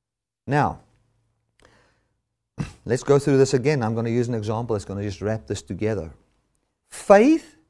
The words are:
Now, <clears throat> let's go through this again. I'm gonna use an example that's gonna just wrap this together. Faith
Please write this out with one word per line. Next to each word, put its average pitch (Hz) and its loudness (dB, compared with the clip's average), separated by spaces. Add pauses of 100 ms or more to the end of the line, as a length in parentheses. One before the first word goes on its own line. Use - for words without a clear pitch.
(460)
Now, 123 -2 (1800)
<clears throat> - -12
let's 117 -2
go 143 4
through 139 2
this 135 2
again. 135 0
I'm 113 -2
gonna 117 -4
use 117 -2
an 123 -4
example 113 -4
that's 98 -4
gonna 101 -8
just 98 -8
wrap 110 -4
this - -8
together. 95 -6 (760)
Faith 254 4 (140)